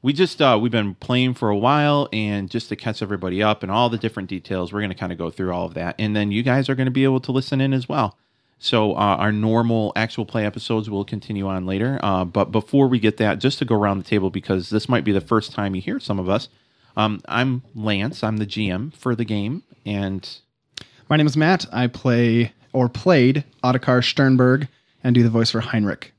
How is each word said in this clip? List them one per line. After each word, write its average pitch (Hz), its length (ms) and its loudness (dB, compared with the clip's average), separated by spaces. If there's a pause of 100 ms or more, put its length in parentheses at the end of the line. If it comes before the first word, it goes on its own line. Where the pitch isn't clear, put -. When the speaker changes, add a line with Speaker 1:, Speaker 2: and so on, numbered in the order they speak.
Speaker 1:
we 139 120 0
just, 170 260 0
uh, 131 180 6
we've 117 140 0
been 104 220 -2
playing 127 400 0
for 110 160 -2
a 104 80 2
while, 143 520 2
and 104 380 -4
just - 220 -6
to 104 60 -6
catch - 260 -6
everybody 92 400 -4
up 107 200 0
and 95 80 -8
all 117 200 2
the 117 80 -4
different 101 320 -6
details, 92 420 -6
we're 104 80 -4
gonna 95 140 -6
kinda 90 220 -8
go 82 140 -6
through 92 220 -4
all 90 140 -4
of 82 80 -12
that. 85 240 -6
And 107 180 -2
then 104 160 0
you 110 100 -2
guys 135 280 0
are 135 40 0
gonna 131 160 -2
be 131 140 0
able 131 160 2
to 131 120 -8
listen 131 280 -2
in 135 140 0
as 127 140 -2
well. 113 280 -2 (420)
So, 107 340 2
uh, 101 260 2
our 107 140 2
normal 110 640 2
actual 113 280 -2
play 107 220 -2
episodes 107 420 -4
will 101 160 -4
continue 101 440 -6
on 92 180 -4
later. 107 360 -2
Uh, 95 220 0
but 90 280 0
before 135 360 4
we 123 100 2
get 107 180 2
that, 107 240 2
just 135 180 0
to 143 80 -2
go 113 80 2
around 104 240 2
the 90 60 -8
table, 95 260 0
because 92 400 -4
this 107 180 -2
might 120 160 2
be 107 80 2
the 95 80 2
first 107 320 0
time 101 220 -4
you 95 80 -6
hear - 180 -6
some 101 180 -4
of 92 120 -4
us, 208 180 0 (480)
um, 107 300 0
I'm 127 360 -2 (120)
Lance. 107 500 -2
I'm 110 140 -2
the 104 80 -2
G 101 240 -4
M 104 260 -4
for 123 200 -2
the 117 80 -4
game. 107 400 -4 (200)
And 98 420 -6 (840)
Speaker 2:
My 151 80 4
name 151 100 4
is 139 100 0
Matt. 165 360 2
I 123 160 0
play, 117 640 2 (200)
or 123 160 2
played, 143 560 4 (200)
Ottokar 127 380 2
Sternberg 131 640 4 (380)
and 123 100 2
do 120 80 6
the 117 80 6
voice 113 200 2
for 113 100 -4
Heinrich. 107 580 -4